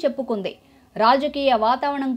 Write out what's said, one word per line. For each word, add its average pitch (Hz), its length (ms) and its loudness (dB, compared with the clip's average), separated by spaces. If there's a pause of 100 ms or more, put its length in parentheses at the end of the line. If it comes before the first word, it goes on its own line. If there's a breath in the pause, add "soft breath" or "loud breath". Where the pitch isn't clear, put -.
చెప్పుకుంది. 240 500 -4 (420 soft breath)
రాజకీయ 269 580 2 (140)
వాతావరణం 269 480 -2